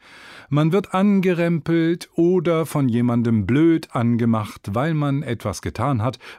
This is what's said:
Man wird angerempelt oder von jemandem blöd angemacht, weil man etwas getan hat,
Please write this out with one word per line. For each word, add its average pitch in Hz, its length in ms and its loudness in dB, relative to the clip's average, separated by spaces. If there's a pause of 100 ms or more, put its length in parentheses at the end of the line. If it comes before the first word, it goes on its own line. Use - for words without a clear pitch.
(500)
Man 156 240 2
wird 202 200 -2
angerempelt 170 1200 0
oder 170 500 2
von 139 240 0
jemandem 117 560 2
blöd 156 500 2
angemacht, 117 800 0
weil 151 220 -2
man 143 280 -2
etwas 113 380 -6
getan 117 400 -2
hat, 113 180 -4 (200)